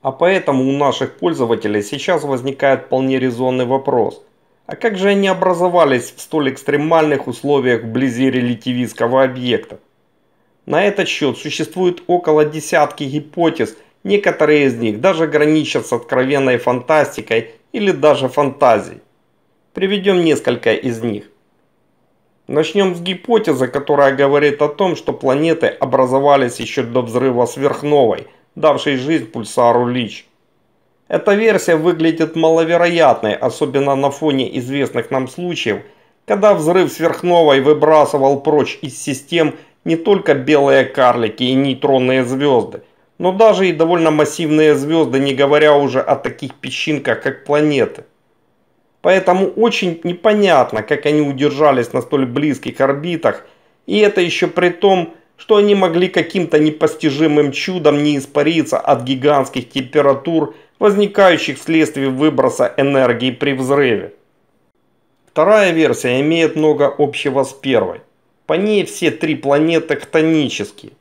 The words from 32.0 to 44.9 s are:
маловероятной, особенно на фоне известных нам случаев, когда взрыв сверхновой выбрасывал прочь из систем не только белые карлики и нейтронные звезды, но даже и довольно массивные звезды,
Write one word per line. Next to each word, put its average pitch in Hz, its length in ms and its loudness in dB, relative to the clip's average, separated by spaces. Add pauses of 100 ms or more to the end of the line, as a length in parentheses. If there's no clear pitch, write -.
маловероятной, 165 1000 2
особенно 139 600 -2
на 139 140 0
фоне 135 480 -2
известных 127 520 -4
нам 131 180 -4
случаев, 151 520 -6 (460)
когда 208 280 2
взрыв 170 380 0
сверхновой 160 680 2
выбрасывал 147 800 2
прочь 147 420 0
из 131 160 -12
систем 151 560 -2 (300)
не 165 120 0
только 170 380 2
белые 135 500 2
карлики 120 600 0
и 127 100 0
нейтронные 131 720 0
звезды, 131 580 -2 (360)
но 180 140 0
даже 196 360 4
и 170 40 0
довольно 165 380 2
массивные 151 640 2
звезды, 139 440 0